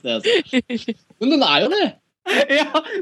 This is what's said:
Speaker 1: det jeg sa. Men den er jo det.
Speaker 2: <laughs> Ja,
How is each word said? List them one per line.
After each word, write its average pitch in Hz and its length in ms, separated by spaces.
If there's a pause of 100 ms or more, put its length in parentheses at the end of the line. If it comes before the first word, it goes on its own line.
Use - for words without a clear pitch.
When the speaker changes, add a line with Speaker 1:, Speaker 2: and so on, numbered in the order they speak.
Speaker 1:
det 233 160
jeg 262 640
sa. 233 100 (300)
Men 277 140
den 240 100
er 147 160
jo 285 80
det. 403 200
Speaker 2:
<laughs> - 60 (560)
Ja, 294 280 (200)